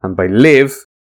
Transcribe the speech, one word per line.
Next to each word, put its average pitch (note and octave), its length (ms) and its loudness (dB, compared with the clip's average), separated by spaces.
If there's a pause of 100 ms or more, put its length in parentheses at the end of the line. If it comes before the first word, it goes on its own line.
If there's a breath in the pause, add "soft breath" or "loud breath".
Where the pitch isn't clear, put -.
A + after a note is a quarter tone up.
And F#2+ 160 -8
by F#2 80 -2
live, C3+ 580 0 (300)